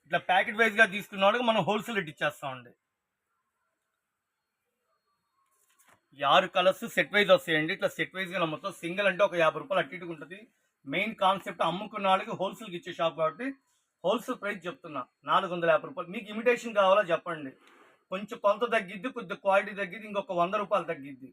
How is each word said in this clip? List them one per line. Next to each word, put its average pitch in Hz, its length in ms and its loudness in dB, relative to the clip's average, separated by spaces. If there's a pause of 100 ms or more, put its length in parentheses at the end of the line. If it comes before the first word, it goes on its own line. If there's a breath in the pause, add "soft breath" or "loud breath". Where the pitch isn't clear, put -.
ఇట్లా 170 260 -2
ప్యాకెట్ 208 320 2
వైజ్గా 226 320 6
తీసుకున్న 196 340 -2
వాళ్ళకి 240 220 4
మనం 226 140 2
హోల్‌సేల్ 214 380 -2
రేట్ 156 120 -8
ఇచ్చేస్తామండి. 131 600 -6 (3500)
ఈ - 40 -4
ఆరు 165 240 6
కలర్స్ 185 460 2
సెట్ 170 200 0
వైజ్ 202 180 4
వస్తాయండి. 165 420 4
ఇట్లా 190 220 -2
సెట్ 160 200 -6
వైజ్గా 185 380 -2
మొత్తం 185 180 -8 (100)
సింగిల్ 190 280 0
అంటే 180 140 0
ఒక 180 120 2
యాభై 156 260 4
రూపాయలు 151 220 0
అటు - 120 -6
ఇటుగా 175 180 -12
ఉంటుంది. 160 260 -16 (460)
మెయిన్ 180 300 -4
కాన్సెప్ట్ 190 520 0
అమ్ముకున్న 202 400 -4
వాళ్ళకి 196 320 2
హోల్‌సేల్కి 190 400 -8
ఇచ్చే 175 140 -12
షాప్ 165 260 -2
కాబట్టి 160 280 -2 (560)
హోల్‌సేల్ 233 360 -2
ప్రైస్ 196 240 -8
చెప్తున్నా, 156 380 -10 (240)
నాలుగు 175 280 0
వందల 170 160 0
యాభై 156 200 4
రూపాయలు. 170 220 -10
మీకు 202 180 -10
ఇమిటేషన్ 226 500 0
కావాలా 196 320 6
చెప్పండి, 156 400 -4 (600 soft breath)
కొంచెం 208 280 -10
కొలత 214 320 2
తగ్గిద్ది, 208 380 -2
కొద్ది 190 260 -10
క్వాలిటీ 202 400 2
తగ్గిద్ది, 196 320 -8
ఇంకొక 196 340 -6
వంద 185 140 0
రూపాయలు 202 320 0
తగ్గిద్ది. 139 460 -10